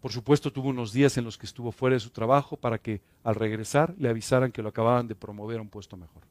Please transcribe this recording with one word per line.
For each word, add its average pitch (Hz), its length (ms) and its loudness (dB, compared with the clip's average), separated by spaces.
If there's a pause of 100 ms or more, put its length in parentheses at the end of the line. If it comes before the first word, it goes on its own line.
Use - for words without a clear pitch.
Por 123 100 -8
supuesto, 135 400 2
tuvo 135 180 -4
unos 120 220 -4
días 131 260 4
en 120 60 0
los 113 140 -10
que - 80 -16
estuvo 117 260 -8
fuera 127 220 2
de 123 80 2
su 113 80 -14
trabajo 131 480 0
para 113 200 -2
que, 107 240 -6 (220)
al 113 120 2
regresar, 113 640 0
le 135 120 0
avisaran 127 420 2
que - 100 -8
lo 107 80 -4
acababan 117 380 2
de 107 80 -8
promover 104 440 -10
a - 20 -8
un 104 80 -12
puesto 101 260 -16
mejor. 82 360 -20